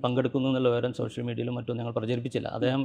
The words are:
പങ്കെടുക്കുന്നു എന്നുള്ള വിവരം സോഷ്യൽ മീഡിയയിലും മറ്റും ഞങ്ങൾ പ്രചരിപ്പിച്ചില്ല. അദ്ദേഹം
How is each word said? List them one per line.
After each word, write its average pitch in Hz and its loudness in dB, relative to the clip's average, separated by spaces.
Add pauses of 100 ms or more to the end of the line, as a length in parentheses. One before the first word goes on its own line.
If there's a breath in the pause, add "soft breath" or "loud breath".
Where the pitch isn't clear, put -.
പങ്കെടുക്കുന്നു 127 2
എന്നുള്ള 127 4
വിവരം 120 2
സോഷ്യൽ 120 -4
മീഡിയയിലും 120 -2
മറ്റും 120 -4
ഞങ്ങൾ 120 -4
പ്രചരിപ്പിച്ചില്ല. 120 -2
അദ്ദേഹം 127 0